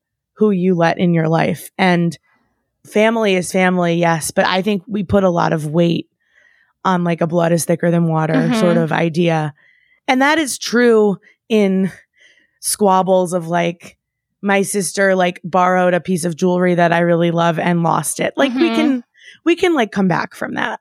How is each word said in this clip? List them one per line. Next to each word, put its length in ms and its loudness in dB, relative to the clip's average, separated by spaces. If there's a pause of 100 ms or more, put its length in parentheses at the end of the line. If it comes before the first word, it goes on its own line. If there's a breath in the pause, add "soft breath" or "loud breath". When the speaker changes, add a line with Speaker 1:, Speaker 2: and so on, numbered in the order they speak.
(340)
Speaker 1:
who 180 2
you 240 0
let 220 0
in 140 2
your 160 2
life. 480 -2
And 400 0 (720)
family 480 0
is 160 -4
family, 460 0
yes, 340 0
but 160 0
I 160 -2
think 240 -2
we 160 -6
put 220 0
a 60 4
lot 220 0
of 140 -2
weight 420 0 (800 soft breath)
on, 160 0
like, 200 -2
a 40 0
blood 240 0
is 140 0
thicker 260 -2
than 180 2
water 260 0
Speaker 2:
Mm-hmm. 260 0
Speaker 1:
sort 160 2
of 160 -2
idea. 640 0 (520 soft breath)
And 160 0
that 160 2
is 200 -4
true 580 2 (320 soft breath)
in 420 0 (720 loud breath)
squabbles 720 0
of, 160 -4
like, 480 -4 (460)
my 200 0
sister, 520 0
like, 300 0
borrowed 500 2
a 60 0
piece 240 -4
of 120 -4
jewelry 380 0
that 180 2
I 80 0
really 300 2
love 280 0
and 240 0
lost 380 -2
it. 160 -4
Like, 180 0
we 140 0
Speaker 2:
Mm-hmm. 60 -4
Speaker 1:
can, 300 0 (420 loud breath)
we 100 2
can, 180 0
like, 180 0
come 160 0
back 260 -2
from 200 -10
that. 260 -6